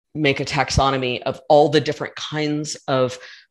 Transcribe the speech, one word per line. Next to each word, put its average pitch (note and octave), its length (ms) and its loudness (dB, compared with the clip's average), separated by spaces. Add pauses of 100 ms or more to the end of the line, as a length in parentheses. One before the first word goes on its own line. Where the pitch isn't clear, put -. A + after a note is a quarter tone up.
(160)
make C#3+ 240 2
a C#3+ 60 -2
taxonomy C3+ 760 0
of - 180 -6 (100)
all D3 200 6
the D3 120 2
different C#3+ 340 -8
kinds D3+ 600 -4 (120)
of C3 320 0 (320)